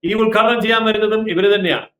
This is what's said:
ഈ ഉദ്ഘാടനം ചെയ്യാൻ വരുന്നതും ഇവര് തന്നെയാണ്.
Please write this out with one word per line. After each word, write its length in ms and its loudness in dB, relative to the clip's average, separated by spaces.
ഈ 100 -2
ഉദ്ഘാടനം 480 0
ചെയ്യാൻ 240 0
വരുന്നതും 440 -2
ഇവര് 260 2
തന്നെയാണ്. 320 -2